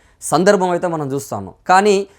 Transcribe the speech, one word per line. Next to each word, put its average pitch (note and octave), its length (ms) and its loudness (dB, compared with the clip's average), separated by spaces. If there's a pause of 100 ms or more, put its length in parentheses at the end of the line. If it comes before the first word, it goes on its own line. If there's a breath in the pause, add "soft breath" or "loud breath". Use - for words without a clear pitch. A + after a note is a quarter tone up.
(220 soft breath)
సందర్భం F#3 480 2
అయితే F3 180 -2
మనం D3+ 240 -6
చూస్తాము. G#2 420 -8 (160)
కానీ G3 380 2 (120)